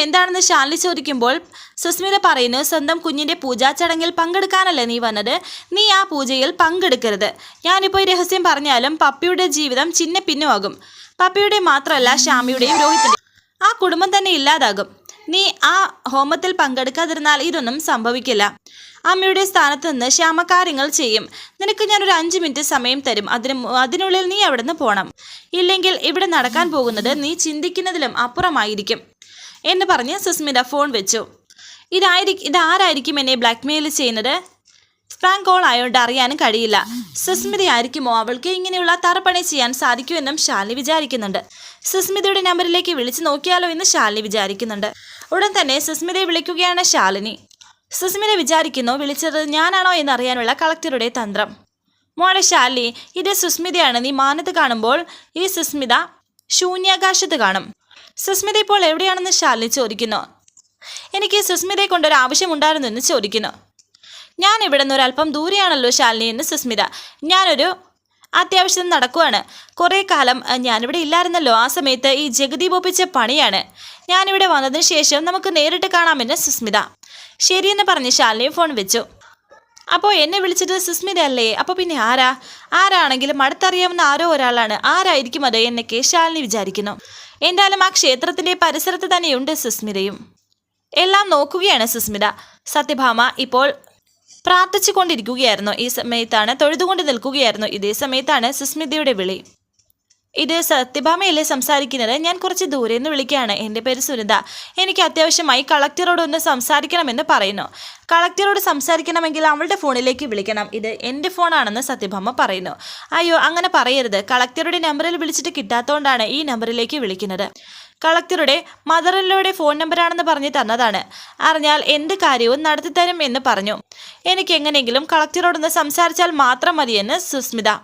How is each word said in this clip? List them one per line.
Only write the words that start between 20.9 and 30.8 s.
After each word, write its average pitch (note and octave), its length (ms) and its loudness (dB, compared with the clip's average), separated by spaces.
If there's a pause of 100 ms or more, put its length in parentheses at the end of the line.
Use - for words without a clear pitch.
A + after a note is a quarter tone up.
നിനക്ക് G#4 300 -2
ഞാനൊരു G4+ 220 2
അഞ്ച് E4+ 260 0
മിനിറ്റ് D4+ 240 -2
സമയം C4+ 380 0
തരും. G#3 300 -2
അതിന് B3 300 -2
മു-, A#3+ 220 -4
അതിനുള്ളിൽ F#4 460 0
നീ G4 140 -2
അവിടുന്ന് C#4 300 0
പോണം. G#3+ 340 0 (460)
ഇല്ലെങ്കിൽ F#4 500 2
ഇവിടെ F4 240 0
നടക്കാൻ D4+ 440 0
പോകുന്നത് A#3+ 400 -2 (120)
നീ C#4+ 120 -2
ചിന്തിക്കുന്നതിലും E4+ 840 -4
അപ്പുറമായിരിക്കും," A#3 800 -2 (640)
എന്ന് F#4+ 220 2
പറഞ്ഞ് D#4+ 320 0
സുസ്മിത C#4+ 440 0
ഫോൺ C#4+ 280 0